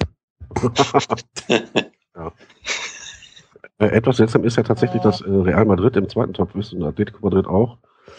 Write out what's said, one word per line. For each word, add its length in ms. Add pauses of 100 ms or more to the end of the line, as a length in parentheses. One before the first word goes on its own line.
(560)
<laughs> 240 (1400)
Ja. 160 (1500)
Äh, 80
etwas 300
seltsam 260
ist 120
ja 60
tatsächlich, 400
dass, 200
äh, 80
Real 360
Madrid 300
im 120
zweiten 260
Topf 200
ist 200
und 100
Atletico 380
Madrid 260
auch. 320 (400)